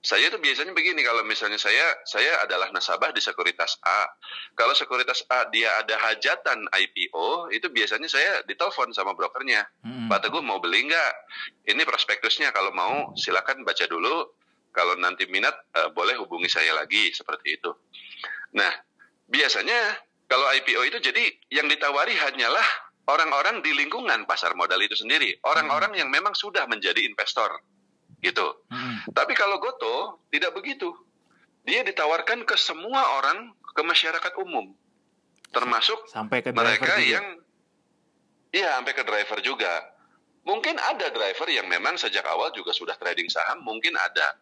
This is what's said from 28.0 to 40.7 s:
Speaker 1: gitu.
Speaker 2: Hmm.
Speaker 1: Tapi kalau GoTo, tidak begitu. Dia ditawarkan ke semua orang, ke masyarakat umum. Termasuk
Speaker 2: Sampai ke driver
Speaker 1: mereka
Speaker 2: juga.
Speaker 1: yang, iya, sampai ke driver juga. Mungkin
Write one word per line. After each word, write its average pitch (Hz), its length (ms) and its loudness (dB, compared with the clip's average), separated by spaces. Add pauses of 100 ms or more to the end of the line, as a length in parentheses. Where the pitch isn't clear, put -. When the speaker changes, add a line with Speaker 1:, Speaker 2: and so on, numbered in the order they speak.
Speaker 1:
gitu. 90 480 -2
Speaker 2:
Hmm. 196 400 -8
Speaker 1:
Tapi 143 240 0
kalau 202 240 2
GoTo, 196 720 -4
tidak 170 240 0
begitu. 269 400 -8 (720)
Dia 220 160 0
ditawarkan 175 640 0
ke - 80 0
semua 202 640 0
orang, 185 400 -2 (160)
ke 151 80 0
masyarakat 165 560 0
umum. 143 320 -6 (800)
Termasuk 120 560 0
Speaker 2:
Sampai 110 400 -2
ke 123 80 -4
driver 117 80 4
Speaker 1:
mereka 117 320 4
Speaker 2:
juga. 156 160 4
Speaker 1:
yang, 190 160 0 (1300)
iya, 170 240 2
sampai 127 160 -4
ke 131 80 -2
driver 104 400 -2
juga. 107 320 -2 (720)
Mungkin 226 320 -2